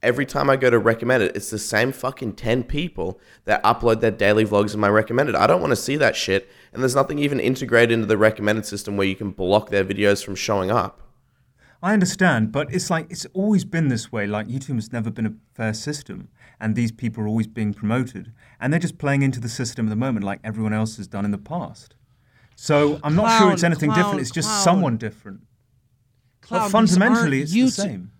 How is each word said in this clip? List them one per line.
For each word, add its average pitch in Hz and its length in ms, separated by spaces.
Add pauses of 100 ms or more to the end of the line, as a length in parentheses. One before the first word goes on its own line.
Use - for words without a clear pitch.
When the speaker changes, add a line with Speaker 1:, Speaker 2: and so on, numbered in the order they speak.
Speaker 1:
Every 127 220
time 139 260
I 135 40
go 131 140
to 117 80
recommended, 113 580
it's 101 140
the 110 80
same 113 340
fucking 127 420
ten 120 300
people 123 560 (260)
that - 180
upload 113 380
their 113 100
daily 104 340
vlogs 104 300
in 104 40
my 104 100
recommended. 117 460
I - 120
don't 175 140
wanna 143 140
see 139 200
that 143 200
shit, - 320 (240)
and 123 120
there's 131 100
nothing 143 240
even 143 220
integrated 117 520
into 113 140
the 104 120
recommended 107 500
system 101 300
where 98 100
you 98 80
can 101 160
block 95 400
their 98 120
videos 101 400
from 101 120
showing 95 340
up. 101 320 (800)
Speaker 2:
I 196 120
understand, 165 580
but 143 200
it's 180 200
like, 160 180
it's - 240
always 196 320
been 165 220
this 117 240
way. 104 160
Like, 104 200
YouTube 131 280
has 110 160
never 117 180
been 110 160
a 107 80 (220)
fair 110 180
system, 107 540 (320)
and 110 160
these 117 160
people 113 320
are 107 40
always 110 200
being 107 260
promoted, 110 580 (280)
and 127 120
they're 165 80
just 170 200
playing 139 240
into 131 160
the 113 100
system 113 380
at - 20
the 107 60
moment 117 280
like 98 200
everyone 107 300
else 110 240
has 98 100
done 101 180
in 104 60
the 101 80
past. - 560 (600)
So 147 480
I'm 151 120
not 226 240
sure 214 120
it's 170 100
Speaker 3:
Clown, 170 100
Speaker 2:
anything 151 180
Speaker 3:
clown, 160 140
Speaker 2:
different. 202 180
It's 120 100
just - 180
Speaker 3:
clown. 208 140
Speaker 2:
someone 180 340
different. 104 420 (1000)
Speaker 3:
Clown, - 240
Speaker 2:
But 202 40
fundamentally, 190 680
Speaker 3:
these 151 160
aren't 247 140
Speaker 2:
it's - 80
the 196 60
Speaker 3:
YouTube 208 40
Speaker 2:
same. 98 320